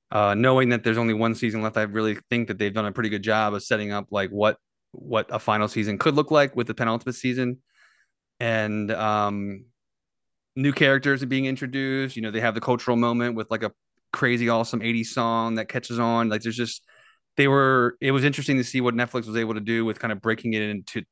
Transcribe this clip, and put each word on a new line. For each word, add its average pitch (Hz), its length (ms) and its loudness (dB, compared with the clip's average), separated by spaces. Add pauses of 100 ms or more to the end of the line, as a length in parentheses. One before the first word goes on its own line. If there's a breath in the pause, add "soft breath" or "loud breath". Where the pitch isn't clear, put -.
(100)
Uh, 104 240 4
knowing 127 340 6
that 117 160 0
there's 113 140 2
only 113 160 2
one 113 200 0
season 110 280 -2
left, 107 140 -4
I 110 60 2
really 107 360 -2 (120)
think 120 180 0
that 95 100 -6
they've 101 140 0
done 107 140 -2
a 98 60 -4
pretty 110 160 -2
good 104 140 -4
job 107 320 2
of 98 100 -6
setting 104 260 -2
up, 101 200 -6
like, 98 200 -2
what, 104 280 0 (340)
what 113 380 -2
a 110 80 -2
final 107 280 2
season 104 320 -2
could 156 160 2
look 147 160 2
like 143 240 4
with 117 120 -2
the 113 80 -6
penultimate 120 420 -2
season. 127 420 -2 (800 soft breath)
And, 107 540 -2
um, 104 720 -2 (920)
new 139 160 2
characters 135 500 4
are 135 40 -4
being 135 200 -2
introduced. 135 680 -4
You 110 60 -6
know, 110 80 -6
they 110 100 -4
have 113 140 0
the 113 60 -6
cultural 123 360 0
moment 120 380 2
with, 110 160 -6
like, 110 120 -2
a 107 100 -4 (400)
crazy, 120 360 2
awesome 117 340 0
eighties 113 300 -2
song 113 440 0
that 110 120 -4
catches 120 300 -6
on. 117 300 2
Like, 110 140 -2
there's 117 140 -4
just, - 280 -6 (520 soft breath)
they 139 120 6
were, 131 520 4
it 135 120 2
was 135 100 2
interesting 139 360 0
to 123 60 0
see 127 160 -2
what 123 140 2
Netflix 120 320 -2
was 110 100 -6
able 113 180 -2
to 107 60 -4
do 113 240 0
with 110 140 -2
kind 113 140 -4
of 101 80 -6
breaking 113 320 -2
it 107 100 0
into 104 500 -6